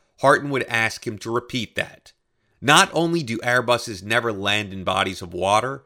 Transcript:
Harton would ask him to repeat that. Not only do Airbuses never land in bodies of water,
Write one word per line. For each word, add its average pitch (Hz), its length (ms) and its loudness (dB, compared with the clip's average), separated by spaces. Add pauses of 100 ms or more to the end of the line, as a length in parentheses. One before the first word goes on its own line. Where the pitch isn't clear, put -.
(220)
Harton 143 280 4
would 131 140 -2
ask 113 420 -2
him 107 140 -8
to 117 120 -8
repeat 117 440 -6
that. - 380 -8 (460)
Not 170 340 6
only 170 280 0
do 117 220 -4
Airbuses 120 580 0
never 113 320 0
land 101 400 -2
in 95 100 -10
bodies 95 380 0
of 87 140 -12
water, 107 500 0